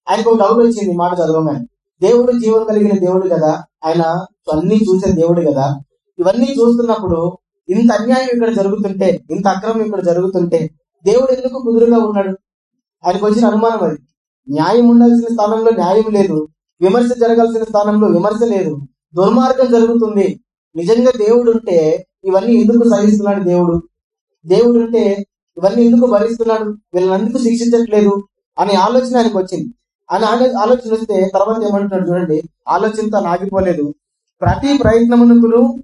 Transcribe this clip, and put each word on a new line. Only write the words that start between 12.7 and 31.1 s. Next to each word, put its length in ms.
ఆయనకు 200
వచ్చిన 200
అనుమానం 380
అది. 160
న్యాయం 400
ఉండాల్సిన 440
స్థానంలో 380
న్యాయం 380
లేదు, 380
విమర్శ 260
జరగాల్సిన 440
స్థానంలో 440
విమర్శ 360
లేదు, 360
దుర్మార్గం 560
జరుగుతుంది. 680
నిజంగా 360
దేవుడు 240
ఉంటే 560
ఇవన్నీ 300
ఎందుకు 360
సహిస్తున్నాడు 540
దేవుడు? 380
దేవుడు 340
ఉంటే 460
ఇవన్నీ 260
ఎందుకు 280
భరిస్తున్నాడు? 640
వీళ్ళని 300
ఎందుకు 200
శిక్షించట్లేదు 800
అనే 140
ఆలోచన 440
ఆయనకు 200
వచ్చింది. 360
అని 140
ఆలో-, 320
ఆలోచన 360
వస్తే 400